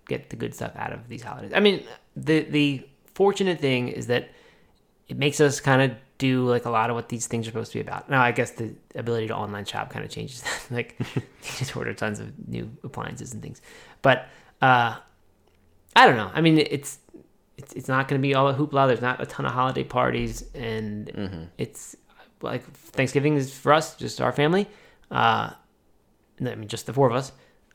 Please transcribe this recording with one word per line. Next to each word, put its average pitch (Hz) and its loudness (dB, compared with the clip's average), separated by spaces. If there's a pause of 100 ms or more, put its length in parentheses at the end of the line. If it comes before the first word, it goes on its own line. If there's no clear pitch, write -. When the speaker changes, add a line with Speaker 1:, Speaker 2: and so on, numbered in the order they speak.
Speaker 1:
get - -8
the - -12
good 117 -8
stuff - -10
out - -8
of 117 -14
these - -14
holidays. - -12
I 196 4
mean, 196 4 (320)
the, 151 2
the 143 0 (280)
fortunate 190 2
thing 127 0
is - -8
that 120 0 (800)
it 127 -10
makes 139 0
us 143 4
kinda 131 4 (220)
do, 127 2
like, 120 2
a 120 -4
lot 117 2
of 120 -2
what 117 -8
these 117 -6
things 113 -4
are 113 -10
supposed 113 -8
to 113 -6
be 110 -6
about. - -10
Now, 135 4
I 123 6
guess 117 -2
the 110 -8 (200)
ability 113 -4
to 110 -4
online 101 -6
shop 104 -6
kinda - -8
changes - -12
that. - -6
<laughs> - -14
Like, 120 -6 (100)
Speaker 2:
<laughs> - -14
Speaker 1:
you 131 -2 (360)
just - -6
order 113 -6
tons 107 -4
of 107 -12 (160)
new 117 -8 (120)
appliances - -12
and 107 -12
things. - -16 (420)
But, 127 4 (360)
uh, 123 4 (1000)
I 247 10
don't 143 8
know. 104 -2
I 139 2
mean, 160 6
it's, - -2 (580)
it's, - -20
it's - -10
not 135 0
gonna 139 0
be 139 2
all 139 4
a 135 2
hoopla. 139 2
There's 117 4
not 123 -2
a 123 -4
ton - -8
of 123 -2
holiday 131 0
parties, 120 -2 (100)
and 110 -8
Speaker 2:
Mm-hmm. 95 -8 (160)
Speaker 1:
it's, - -10 (460)
like, 120 -8
Thanksgiving 139 0
is 135 -2
for - 2
us, 156 2
just 120 -8
our 123 2
family. 165 2 (440)
Uh, 113 2 (920)
I 123 -4
mean, 107 -12
just - -8
the 131 -8
four 135 4
of 113 -2
us. 135 -4 (420)